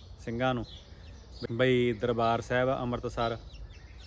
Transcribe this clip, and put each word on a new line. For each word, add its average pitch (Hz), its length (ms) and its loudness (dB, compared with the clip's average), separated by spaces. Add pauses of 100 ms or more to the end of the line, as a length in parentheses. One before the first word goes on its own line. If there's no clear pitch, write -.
(200)
ਸਿੰਘਾਂ 123 340 0
ਨੂੰ 113 100 -2 (880)
ਬਈ 123 400 6
ਦਰਬਾਰ 117 480 2
ਸਾਹਿਬ 127 300 2
ਅੰਮ੍ਰਿਤਸਰ 120 680 -2 (720)